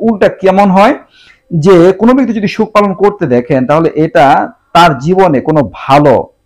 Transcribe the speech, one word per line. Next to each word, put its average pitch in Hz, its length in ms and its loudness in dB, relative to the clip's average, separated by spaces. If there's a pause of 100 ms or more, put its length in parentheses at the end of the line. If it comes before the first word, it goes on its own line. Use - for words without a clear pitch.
উল্টা 214 260 -2 (140)
কেমন 190 280 2
হয়? 196 240 2 (580)
যে 175 240 2 (220)
কোনো 226 160 2
ব্যক্তি 247 260 -2
যদি 202 160 -4
সুখ 220 200 -4
পালন 208 200 0
করতে 196 320 -2
দেখেন, 131 380 -2
তাহলে 156 240 0 (140)
এটা 160 220 2 (480)
তার 170 260 4
জীবনে 175 420 0
কোনো 156 200 -2 (140)
ভালো 143 380 0 (320)